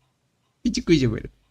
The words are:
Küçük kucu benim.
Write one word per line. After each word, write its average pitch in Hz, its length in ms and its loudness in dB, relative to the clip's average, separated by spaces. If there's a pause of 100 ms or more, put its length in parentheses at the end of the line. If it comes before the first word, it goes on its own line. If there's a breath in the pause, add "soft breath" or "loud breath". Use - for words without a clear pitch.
(640)
Küçük 247 200 -4
kucu 135 300 2
benim. - 140 -10 (220)